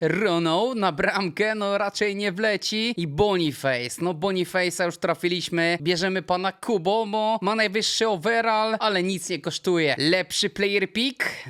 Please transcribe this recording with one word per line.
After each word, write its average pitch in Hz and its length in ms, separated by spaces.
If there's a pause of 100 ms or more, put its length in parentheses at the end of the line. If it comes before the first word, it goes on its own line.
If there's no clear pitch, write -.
Rono 170 720
na 190 160
bramkę, 196 640
no 202 220
raczej 202 380
nie 202 160
wleci. 214 680
I 170 100
Boniface, 143 960
no 175 120
Boniface'a 180 720
już 170 120
trafiliśmy. 170 840
Bierzemy 180 400
pana 180 300
Kubo, 208 540
bo 214 360
ma 202 140
najwyższy 220 520
overall, 220 720
ale 208 240
nic 190 260
nie 170 100
kosztuje. 160 580
Lepszy 180 520
player 202 440
pick. 247 320 (240)